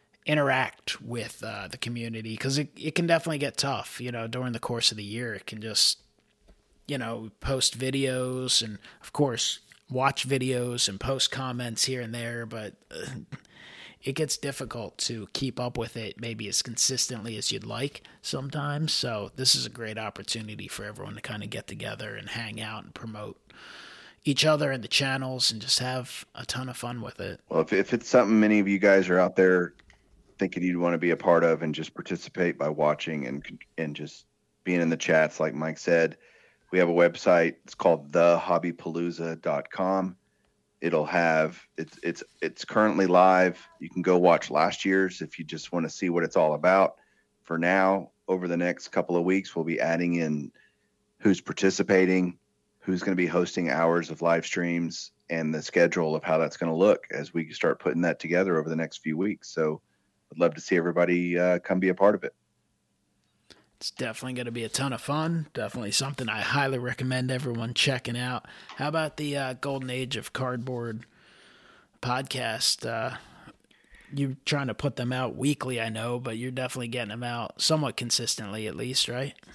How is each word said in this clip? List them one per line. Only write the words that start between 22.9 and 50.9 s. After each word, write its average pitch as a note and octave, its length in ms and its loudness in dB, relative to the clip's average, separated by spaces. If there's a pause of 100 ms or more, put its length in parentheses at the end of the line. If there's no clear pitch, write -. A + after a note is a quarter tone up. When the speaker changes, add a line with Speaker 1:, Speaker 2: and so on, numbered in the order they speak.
Speaker 1:
promote G#2+ 440 -12 (840)
each C#3+ 200 2
other D3+ 260 4
and B2+ 120 -4
the - 60 -12
channels C3 600 0
and A2 100 -8
just B2+ 200 0
have B2+ 440 -6 (100)
a - 120 -12
ton B2+ 240 -6
of - 80 -12
fun A#2+ 240 -8
with - 180 -12
it. F#2+ 280 -8
Speaker 2:
Well, D#2+ 120 2
if, D#2+ 120 0
if G2 200 2
it's A2+ 160 -2
something A2 300 8
many G#2+ 200 8
of G2 100 4
you G2 100 2
guys G2 320 6
are F2+ 80 6
out F2+ 180 4
there F#2 380 6 (640)
thinking F#2 240 -2
you'd F2+ 160 0
wanna F2 180 2
be E2+ 140 2
a E2 60 4
part E2+ 280 6
of D#2+ 180 4
and D#2 120 -2
just D#2+ 180 -8
participate F2 640 -4
by D2+ 140 0
watching D2+ 560 0
and, C#2 320 -10 (180)
and C3 180 -4
just - 300 -12 (400)
being F2+ 160 2
in E2 80 4
the D#2+ 80 2
chats, D#2 440 2
like D#2+ 120 0
Mike D#2 260 -4
said, E2 380 2 (540)
we F#2 80 2
have F2 100 6
a E2+ 40 2
website. E2+ 720 4
It's - 100 -20
called D2 380 2
the E2+ 300 6
hobbypalooza E2+ 1000 -2
dot C#2+ 280 -2
com. F#2 460 0 (640)
It'll D#2+ 240 2
have, D#2+ 560 2 (160)
it's, - 260 -10
it's, E2+ 200 -4 (180)
it's E2 240 -6
currently G#2+ 420 4
live. F#2 600 6 (120)
You E2+ 100 -12
can F2+ 100 -4
go F2+ 160 6
watch F2 340 6
last D#2+ 340 2
year's F#2+ 360 2
if - 180 -10
you E2+ 60 -10
just D#2 280 -10
wanna E2 180 -2
see - 180 -4
what E2+ 160 2
it's D#2+ 120 -2
all D#2 180 4
about. F#2 400 4 (480)
For E2 160 -4
now, F#2+ 540 2 (160)
over F#2 200 0
the E2+ 80 0
next F2 320 -2
couple F2 280 0
of F2 80 2
weeks, F#2+ 300 0
we'll E2 120 -2
be E2 140 -2
adding E2 340 0
in D2+ 360 -2 (680)